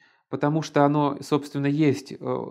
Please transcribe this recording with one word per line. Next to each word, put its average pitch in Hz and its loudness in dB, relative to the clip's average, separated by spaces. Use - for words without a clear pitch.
потому 147 0
что 147 2
оно, 143 2
собственно, 143 -2
есть, 147 0
э, 127 -6